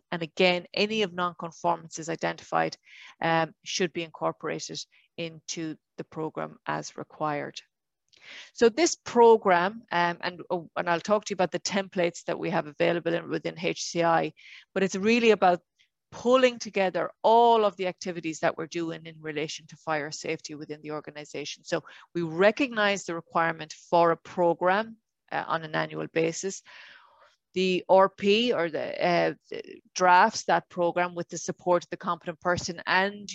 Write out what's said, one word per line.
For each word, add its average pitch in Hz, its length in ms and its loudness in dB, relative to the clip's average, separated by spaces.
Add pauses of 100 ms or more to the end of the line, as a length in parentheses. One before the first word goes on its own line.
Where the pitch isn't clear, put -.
(140)
And 170 100 -6
again, 180 500 0
any 214 300 0
of 175 100 -2
non-conformances 170 960 -6
identified, 165 680 -4 (440)
um, 165 320 0 (120)
should - 280 -4
be 170 120 -6
incorporated 160 760 -8 (380)
into 160 580 -10 (240)
the 160 60 -10
program 156 600 -10
as 151 300 -6
required. 143 640 -8 (920)
So 233 160 4
this 311 260 2
program, 220 960 4
um, 175 300 2
and, 175 280 -8
oh, 175 280 -6
and 175 120 -2
I'll 170 200 -2
talk 208 160 2
to - 80 -8
you 185 60 -8
about 180 140 0
the - 140 -6 (120)
templates 180 480 -4
that 165 120 -6
we 165 120 -4
have 156 180 -2
available 170 460 -2
in, 165 140 -6
within 160 300 -6
H 165 240 -6
C 170 220 -4
I, 160 280 2 (420)
but 190 100 0
it's 190 260 -2
really 233 220 6
about 180 280 4 (520)
pulling 247 460 2
together 185 500 -2 (140)
all 226 420 6
of 190 120 0
the 185 100 -4
activities 170 540 -8
that - 160 0
we're 160 100 -6 (140)
doing 165 260 -8
in 165 140 -16
relation 156 480 -8
to 156 80 -20
fire 156 340 -4
safety 156 460 -10
within 147 260 -14
the 151 80 -12
organization. 147 760 -12
So 165 200 -4 (320)
we 175 60 -4
recognize 202 840 0
the 175 100 -8
requirement 165 580 -4 (180)
for 170 200 6
a 165 60 2
program, 185 800 0 (340)
uh, - 160 -6
on 160 160 -4
an 156 140 -8
annual 156 360 -4
basis. 165 500 -2 (920)
The 185 340 0
R 190 200 8
P 214 440 2
or 165 160 -2
the, 147 380 -4
uh, 170 280 2 (160)
the - 120 -10 (320)
drafts 185 500 4
that 170 240 0
program 175 460 -2
with 170 140 -8
the 170 100 -10
support 175 460 -2
of - 60 -18
the 175 60 -8
competent 175 440 -8
person 180 460 -4
and 196 480 0